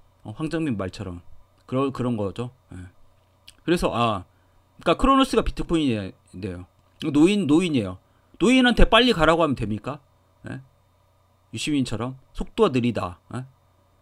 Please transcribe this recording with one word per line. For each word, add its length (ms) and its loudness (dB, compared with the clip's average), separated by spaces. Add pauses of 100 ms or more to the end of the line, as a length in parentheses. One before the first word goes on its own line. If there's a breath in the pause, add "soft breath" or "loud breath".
(240)
어, 140 -14
황정민 400 -4
말처럼 440 -10 (440)
그런, 260 -2
그런 240 -4
거죠. 360 -6 (220)
예. 40 -18 (840)
그래서, 300 0
아, 300 0 (560)
그러니까 220 0
크로노스가 400 4
비트코인인데요. 1200 -6 (460)
노인, 360 4
노인이에요. 500 0 (420)
노인한테 460 6
빨리 260 6
가라고 320 4
하면 120 0
됩니까? 440 -8 (500)
예? 120 -12 (920)
유시민처럼 640 -4 (160)
속도가 360 0
느리다. 500 -4 (160)
예? 100 -10 (560)